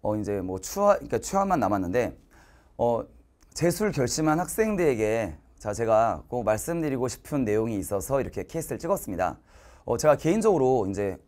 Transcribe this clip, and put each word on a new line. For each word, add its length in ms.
어, 140
이제 240
뭐 180
추하-, 360
그러니까 240
추하만 420
남았는데, 580
어, 260
재수를 400
결심한 480
학생들에게, 960
자, 160
제가 540
꼭 160
말씀드리고 640
싶은 380
내용이 340
있어서 420
이렇게 220
케이스를 380
찍었습니다. 580
어, 120
제가 200
개인적으로 760
이제 260